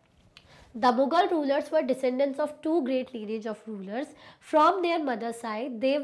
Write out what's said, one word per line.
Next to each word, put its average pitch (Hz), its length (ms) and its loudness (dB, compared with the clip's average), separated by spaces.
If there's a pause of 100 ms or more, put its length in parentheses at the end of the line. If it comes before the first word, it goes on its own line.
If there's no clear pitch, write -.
(800)
The 247 200 4
Mughal 311 300 4
rulers 294 400 0
were 311 140 2
descendants 262 580 0
of 294 120 -4 (100)
two 320 200 0
great 254 320 -2
lineage 220 320 -8
of 214 200 -8
rulers। 214 460 -10 (380)
From 320 320 6
their 339 220 0
mother 233 280 -4
side, 233 480 -8
they 262 240 2